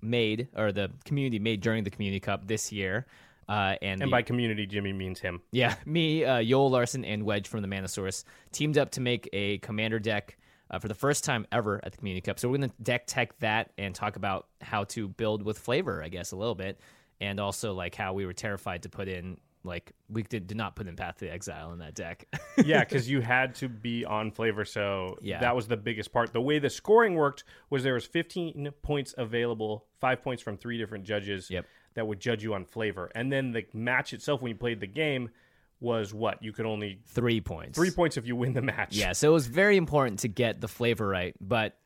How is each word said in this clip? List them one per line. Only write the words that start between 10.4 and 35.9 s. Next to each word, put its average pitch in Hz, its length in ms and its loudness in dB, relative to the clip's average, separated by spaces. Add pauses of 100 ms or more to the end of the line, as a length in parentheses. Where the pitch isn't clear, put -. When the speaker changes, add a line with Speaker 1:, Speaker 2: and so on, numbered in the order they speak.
Speaker 1:
uh, - 100 -6
for 107 100 -4
the 104 40 -4
first 143 300 0
time 120 260 0
ever 104 340 2
at - 100 -10
the - 40 -20
Community 92 280 -4
Cup. 101 140 -2
So 123 100 0
we're 135 80 2
gonna 139 160 -2 (100)
deck 123 240 0
tech - 320 -2
that 110 380 0
and 98 180 -4
talk 104 220 -4
about 98 300 -2 (120)
how 104 260 -2
to 107 220 -6
build 107 360 -2
with 107 160 -4
flavor, 120 440 -2
I 80 60 -10
guess, 87 240 -8
a - 20 -10
little 104 200 -2
bit. 95 260 -6 (400)
And 101 180 0
also, 101 340 -2
like, 90 220 -6
how 98 160 -2
we 98 140 -2
were 90 80 -6
terrified 95 500 -6
to 92 60 -14
put 95 180 -8
in, 90 300 -8 (260)
like, 87 300 -10 (160)
we 110 140 -4
did, 101 240 -6
did 104 100 -6
not 107 180 -4
put 104 120 -8
in 87 100 -12
Path 92 220 -8
to 92 100 -8
Exile 82 420 -10
in 85 80 -12
that 76 160 -14
deck. 85 380 -10
<laughs> - 320 2
Speaker 2:
Yeah, 147 180 6
'cause 120 240 0
you 135 140 2
had 127 340 2
to 131 140 -6
be 117 340 -4
on 107 280 -2
flavor, 107 340 0
so 98 560 -2
Speaker 1:
Yeah. 92 180 -4
Speaker 2:
that 120 160 4
was 117 140 0
the 117 80 2
biggest 107 340 -4
part. 117 220 2
The 117 80 2
way 147 180 4
the 139 120 2
scoring 214 440 6
worked 143 300 2 (240)
was 135 140 0
there 131 100 2
was 117 120 0
fifteen 165 680 -4 (100)
points 143 360 -2
available, 113 680 -2 (160)
five 127 200 2
points 127 220 -4
from 104 140 -6
three 117 220 -6
different 104 260 -6
judges 101 460 -2
Speaker 1:
Yep. 90 140 -2 (280)
Speaker 2:
that 113 140 -2
would 104 120 -4
judge 110 240 -2
you 110 120 -2
on 92 100 -4
flavor. 95 480 -4
And 123 180 -2
then 135 200 0
the 113 220 -2
match 123 380 0
itself, 127 300 -2
when 123 80 -2
you 113 60 -4
played 117 240 -2
the 101 80 -6
game, 131 420 0 (500)
was 113 320 0